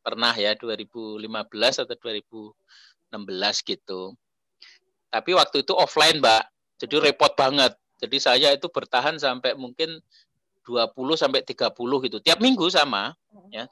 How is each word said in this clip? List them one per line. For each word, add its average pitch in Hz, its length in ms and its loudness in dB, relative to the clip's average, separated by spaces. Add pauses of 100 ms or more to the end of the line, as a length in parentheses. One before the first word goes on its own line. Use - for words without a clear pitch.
pernah 117 280 -2
ya, 107 200 0
dua 110 240 -8
ribu 107 400 -12
lima 110 320 -8
belas 120 320 0
atau 120 160 -8
dua 117 160 -10
ribu 107 400 -14 (560)
enam 104 160 -14
belas 98 400 -4
gitu. 92 480 -10 (960)
Tapi 117 240 -2
waktu 151 320 2
itu - 80 -2
offline, 156 480 2
Mbak, 110 220 6 (420)
jadi 143 100 -4 (140)
repot 143 240 4
banget. 135 400 2 (240)
Jadi 135 240 -6
saya 143 320 4
itu - 160 -4
bertahan 139 480 -2
sampai 127 400 -2
mungkin 160 400 -8 (640)
dua 117 240 -2
puluh 131 320 -2
sampai 135 240 0
tiga 120 320 -4
puluh 123 320 -2
gitu. 110 160 -6
Tiap 165 160 2
minggu 208 320 2
sama, 143 480 -2 (320)
ya. 117 220 -12